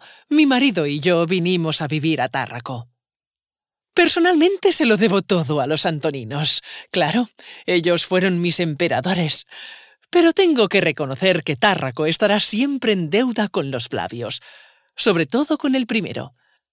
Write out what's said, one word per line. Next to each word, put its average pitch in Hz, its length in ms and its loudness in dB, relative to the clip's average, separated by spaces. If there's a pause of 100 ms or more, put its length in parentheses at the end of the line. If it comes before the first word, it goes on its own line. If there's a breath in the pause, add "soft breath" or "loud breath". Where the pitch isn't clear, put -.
(280 loud breath)
mi 302 180 4
marido 247 400 2
y 147 140 -2
yo 170 260 2
vinimos 170 560 0
a 151 60 -4
vivir 156 340 -2
a 127 60 -2
Tárraco. 120 600 -8 (1040)
Personalmente 349 800 4
se 311 120 2
lo 220 120 4
debo 196 240 2
todo 151 400 0
a 123 60 -2
los 151 180 0
Antoninos. 147 760 -2 (300 loud breath)
Claro, 190 380 0 (360 loud breath)
ellos 175 400 2
fueron 185 360 0
mis 175 180 0
emperadores. 165 880 -2 (640 loud breath)
Pero 339 240 4
tengo 302 340 4
que 196 140 2
reconocer 160 600 0
que - 120 -4
Tárraco 156 500 0
estará 196 360 2
siempre 254 500 -2
en 175 180 -2
deuda 220 380 -2
con 139 240 -4
los 120 160 -6
Flavios, 110 540 -6 (560 loud breath)
sobre 170 280 2
todo 285 320 -2
con 269 180 0
el 254 120 -2
primero. 170 480 -6 (380)